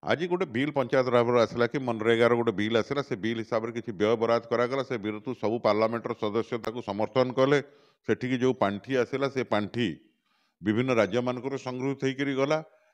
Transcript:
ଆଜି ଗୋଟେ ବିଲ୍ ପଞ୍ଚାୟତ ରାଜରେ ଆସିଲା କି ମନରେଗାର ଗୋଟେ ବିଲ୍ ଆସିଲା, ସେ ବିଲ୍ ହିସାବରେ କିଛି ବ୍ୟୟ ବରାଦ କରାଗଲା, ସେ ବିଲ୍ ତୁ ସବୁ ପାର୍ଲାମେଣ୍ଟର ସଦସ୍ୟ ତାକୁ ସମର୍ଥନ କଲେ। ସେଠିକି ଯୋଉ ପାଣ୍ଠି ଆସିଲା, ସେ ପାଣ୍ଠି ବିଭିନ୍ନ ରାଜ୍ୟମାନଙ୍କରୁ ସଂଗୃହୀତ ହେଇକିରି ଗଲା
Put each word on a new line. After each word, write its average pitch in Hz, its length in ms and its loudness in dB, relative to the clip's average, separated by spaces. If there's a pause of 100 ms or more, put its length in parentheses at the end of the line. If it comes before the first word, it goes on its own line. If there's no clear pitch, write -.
ଆଜି 131 240 0
ଗୋଟେ 180 180 -2
ବିଲ୍ 135 260 -2
ପଞ୍ଚାୟତ 131 380 0
ରାଜରେ 120 320 4
ଆସିଲା 117 260 2
କି 147 140 -4
ମନରେଗାର 117 560 2
ଗୋଟେ 113 160 0
ବିଲ୍ 110 240 0
ଆସିଲା, 139 240 0
ସେ 135 140 -6
ବିଲ୍ 113 260 -4
ହିସାବରେ 113 320 -4
କିଛି 117 180 -8
ବ୍ୟୟ 104 240 2
ବରାଦ 113 300 2
କରାଗଲା, 123 380 0
ସେ 127 140 -4
ବିଲ୍ 107 280 -6
ତୁ 131 80 -6
ସବୁ 110 260 -2
ପାର୍ଲାମେଣ୍ଟର 113 640 2
ସଦସ୍ୟ 110 400 -2
ତାକୁ 113 240 -6
ସମର୍ଥନ 107 480 0
କଲେ। 139 260 4 (480)
ସେଠିକି 123 300 -2
ଯୋଉ 127 160 2
ପାଣ୍ଠି 101 420 -2
ଆସିଲା, 131 340 0
ସେ 131 140 -4
ପାଣ୍ଠି 104 440 0 (760)
ବିଭିନ୍ନ 113 320 0
ରାଜ୍ୟମାନଙ୍କରୁ 123 640 0
ସଂଗୃହୀତ 127 480 -6
ହେଇକିରି 135 300 -2
ଗଲା 143 240 0 (340)